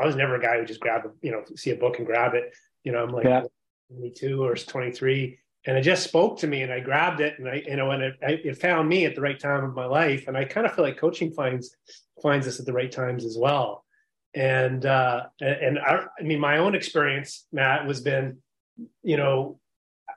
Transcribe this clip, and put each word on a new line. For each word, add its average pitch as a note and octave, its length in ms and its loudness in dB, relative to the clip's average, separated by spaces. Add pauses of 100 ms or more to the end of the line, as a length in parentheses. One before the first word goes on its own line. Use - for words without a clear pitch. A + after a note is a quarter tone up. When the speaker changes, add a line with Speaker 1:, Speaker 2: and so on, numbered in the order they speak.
Speaker 1:
I C#3 60 4
was D3+ 100 2
never C3 200 0
a A#2+ 40 -2
guy A#2 180 2
who A2+ 60 0
just A2 160 -12
grabbed, A#2 240 0
a, G#2+ 60 -10 (100)
you C3+ 120 -4
know, A2 100 -4 (120)
see - 160 -4
a A#2 60 0
book B2 220 0
and A#2+ 80 -6
grab A#2+ 280 2
it. A#2+ 200 0 (280)
You C3 100 -4
know, A#2+ 100 0
I'm A#2 80 -4
like B2 140 -2
Speaker 2:
Yeah. B2+ 180 6 (480)
Speaker 1:
twenty-two C3 520 -6
or B2 120 0
twenty-three, C3 840 -2 (280)
and C3 100 2
it C3+ 60 4
just F3 220 4
spoke F#3 340 2
to E3+ 80 -2
me, C#3 160 0
and B2+ 100 -4
I B2 80 -4
grabbed D3 400 0
it, D3 180 0
and C3 80 -10
I, C#3 200 -6
you C#3 100 -4
know, C3+ 140 0
and C3+ 120 -2
it, C3 120 -2 (120)
I, C#3+ 40 2 (120)
it D3 160 -6
found E3 300 2
me F3+ 160 4
at C#3 100 0
the C3+ 60 -6
right C#3 180 -2
time C#3 260 0
of C3 100 -6
my B2+ 100 -4
life. C#3 440 2
And C3+ 80 -4
I C3+ 100 0
kinda A3+ 240 0
feel E3 140 2
like C#3 120 -2
coaching E3 340 0
finds, B2+ 460 -4 (460)
finds C#3+ 240 2
us B2+ 120 -6
at B2+ 60 -10
the C3 80 -4
right B2+ 180 0
times B2 360 -4
as A2+ 120 -6
well. B2+ 460 0 (500)
And, C3 520 0
uh, B2+ 400 2 (160)
a-, C#3+ 220 0
and D3 140 2
I, C#3 280 2 (120)
I - 40 -10
mean, D3+ 180 0
my C#3+ 160 2
own F#3+ 180 2
experience, C#3 800 -2
Matt, C#3 340 2
was C3+ 140 -2
been, C3+ 380 -2 (640)
you D#3+ 160 2
know, C#3 420 0 (560)